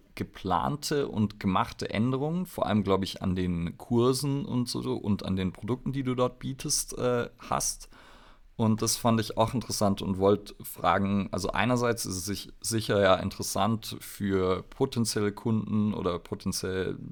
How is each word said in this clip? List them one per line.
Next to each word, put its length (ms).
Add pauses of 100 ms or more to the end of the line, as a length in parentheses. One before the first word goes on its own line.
(160)
geplante 880
und 320
gemachte 520
Änderungen, 560
vor 200
allem, 160
glaub 220
ich, 180
an 140
den 420
Kursen 680
und 220
so 120 (160)
und 280
an 120
den 160
Produkten, 400
die 100
du 140
dort 240
bietest, 580
äh, 300 (100)
hast. 500 (680)
Und 260
das 140
fand 240
ich 160
auch 160
interessant 480
und 180
wollte 440
fragen, 720
also 180
einerseits 560
ist 120
es 60
sich, 360
sicher 420
ja 140
interessant 840
für 720
potenzielle 600
Kunden 600
oder 280
potenziell 760 (160)